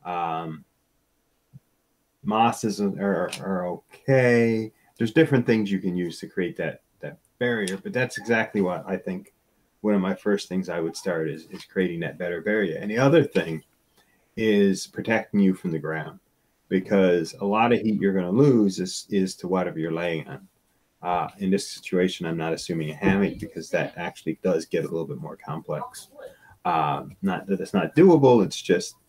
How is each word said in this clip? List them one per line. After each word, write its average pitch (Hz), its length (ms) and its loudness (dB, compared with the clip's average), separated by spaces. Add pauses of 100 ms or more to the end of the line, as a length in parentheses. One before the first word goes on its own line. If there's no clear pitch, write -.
Um, 82 600 -6 (1600)
mosses 110 580 2
are, 101 100 0 (100)
are, 92 300 0 (120)
are 92 240 -4
okay. 117 1040 0 (260)
There's 113 140 0
different 139 340 4
things 110 260 2
you 95 60 0
can 90 180 -2
use 87 240 -4
to - 60 -12
create 87 320 -6
that, 82 240 -6 (180)
that - 180 -14 (200)
barrier, 107 400 -2
but 101 140 -12
that's 123 260 -4
exactly 113 420 -2
what 90 260 -2
I 95 120 -4
think - 340 -10 (480)
one 104 140 0
of 101 60 2
my 95 140 0
first 101 340 -2
things 92 200 -4
I 85 120 -4
would 82 160 -4
start 82 340 -4
is, 78 200 -12
is 90 140 -16
creating 90 360 -2
that 82 180 -8
better 87 220 -6
barrier. 104 380 0
And 101 120 -6
the 110 80 -2
other 139 260 6
thing 82 380 -4 (720)
is 101 500 4
protecting 110 540 -2
you 95 140 6
from 92 160 -6
the 80 80 -4
ground, 78 400 -8 (500)
because 92 720 2
a 98 40 -6
lot 110 280 2
of 107 80 2
heat 104 200 0
you're 98 120 2
gonna 92 160 -2
lose 110 520 4
is, - 280 -8
is 95 280 0
to - 100 -12
whatever 90 320 -2
you're 80 140 -4
laying 82 340 -4
on. 71 220 -16 (520)
Uh, 87 280 -4 (100)
in 95 120 0
this 98 200 0
situation, 92 560 -2
I'm 85 100 -2
not 80 160 -2
assuming 80 380 -4
a 73 40 -8
hammock 95 440 0
because - 320 -12
that 82 260 -2
actually 85 460 -8
does 80 240 0
get 82 180 -2
a 76 40 -8
little 82 180 -6
bit 69 120 -10
more 73 180 -12
complex. - 720 -10 (560)
Um, 151 580 -2
not 95 240 -2
that 98 140 -2
it's - 140 -10
not 85 200 0
doable, 139 500 8
it's - 160 -6
just - 360 0 (120)